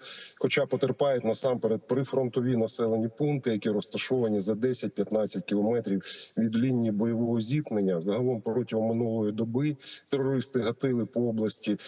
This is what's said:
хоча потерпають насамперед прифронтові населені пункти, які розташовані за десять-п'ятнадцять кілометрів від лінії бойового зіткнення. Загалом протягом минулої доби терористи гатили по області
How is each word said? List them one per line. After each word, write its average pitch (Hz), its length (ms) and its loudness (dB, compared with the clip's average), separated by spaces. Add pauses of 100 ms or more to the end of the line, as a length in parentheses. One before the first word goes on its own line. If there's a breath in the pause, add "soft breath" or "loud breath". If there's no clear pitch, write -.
(380 loud breath)
хоча 135 280 2
потерпають 131 580 0
насамперед 113 640 0
прифронтові 127 680 0
населені 113 520 2
пункти, 147 420 0
які 107 200 0
розташовані 107 680 0
за 101 140 0
десять-п'ятнадцять 107 920 -2
кілометрів 104 580 0 (340 loud breath)
від 113 200 0
лінії 120 340 2
бойового 117 500 0
зіткнення. 107 600 0
Загалом 113 400 0
протягом 113 460 -2
минулої 113 460 0
доби 120 440 0 (320 loud breath)
терористи 135 520 0
гатили 117 460 0
по 120 220 0
області 110 480 0 (120)